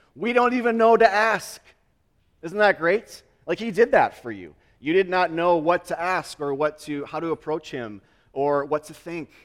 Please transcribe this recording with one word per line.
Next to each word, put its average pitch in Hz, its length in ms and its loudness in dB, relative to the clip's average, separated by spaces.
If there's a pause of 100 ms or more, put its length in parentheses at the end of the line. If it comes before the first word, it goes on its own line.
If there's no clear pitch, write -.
(160)
we 214 160 -4
don't 247 220 2
even 233 220 0
know 226 200 6
to 220 120 6
ask. 208 520 -2 (800)
Isn't 170 160 -8
that 202 200 4
great? 180 440 -2 (240)
Like, 175 140 -4
he 226 100 -6
did 226 220 2
that 139 280 2
for 117 120 -10
you. 87 220 -16 (260)
You 143 120 -2
did 190 160 2
not 180 220 0
know 170 260 2
what 170 300 0
to 165 140 -8
ask 175 400 -6
or 143 140 -4
what 151 260 -2
to, 143 240 -8
how 156 160 -10
to 165 100 -4
approach 156 400 -6
him 110 320 -12 (300)
or 143 320 0
what 151 200 -4
to 160 100 -20
think. 165 360 -12 (140)